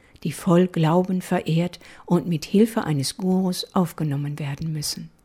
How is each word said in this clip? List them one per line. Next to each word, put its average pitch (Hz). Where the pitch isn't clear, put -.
die 160
voll 180
Glauben 180
verehrt 170
und 175
mit 165
Hilfe 226
eines 139
Gurus 185
aufgenommen 147
werden 147
müssen. 156